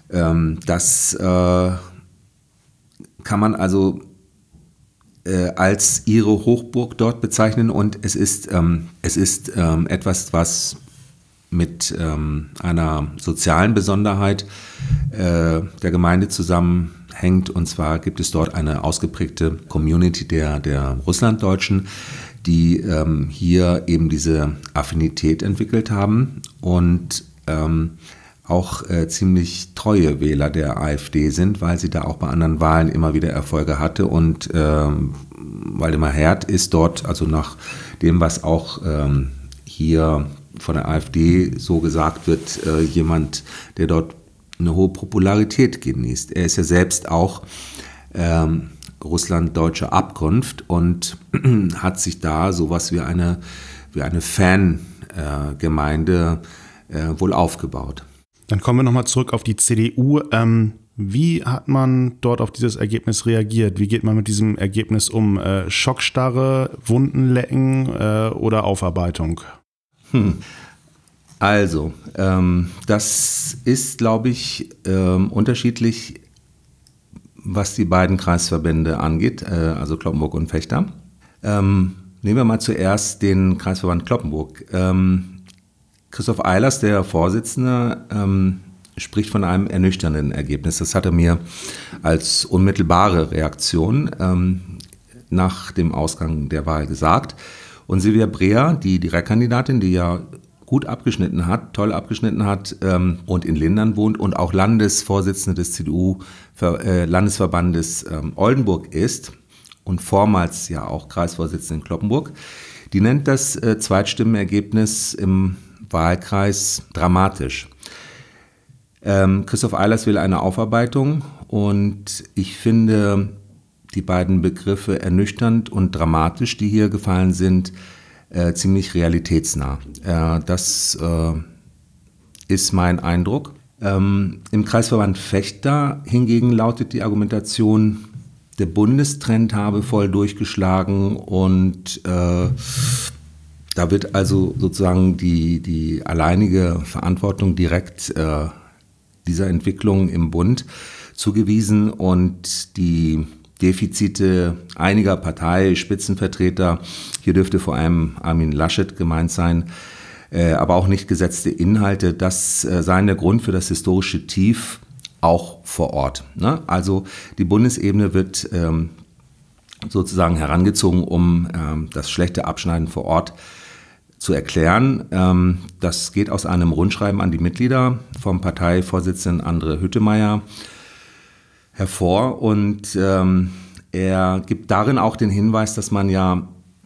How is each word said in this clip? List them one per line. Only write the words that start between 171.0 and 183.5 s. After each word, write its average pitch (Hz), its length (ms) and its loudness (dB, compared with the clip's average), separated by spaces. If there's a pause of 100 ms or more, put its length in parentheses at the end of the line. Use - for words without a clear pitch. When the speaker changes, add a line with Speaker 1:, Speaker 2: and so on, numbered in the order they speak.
Speaker 1:
um, 87 500 2
ähm, 78 400 -4
das 73 180 -8
schlechte 87 320 -2
Abschneiden 82 460 -2
vor - 160 -8
Ort 85 280 -2 (840)
zu - 160 -2
erklären. 90 800 2
Ähm, 90 480 2 (200)
das - 320 -4
geht 104 180 -2
aus 92 160 -4
einem 85 280 2
Rundschreiben 98 480 0
an 92 100 0
die 80 60 -2
Mitglieder 123 640 0 (200)
vom 90 220 -2
Parteivorsitzenden 90 1040 0
André 80 340 -2
Hüttemeier 107 600 2 (1300)
hervor 95 640 0
und, 104 540 0
ähm, 92 540 4 (420)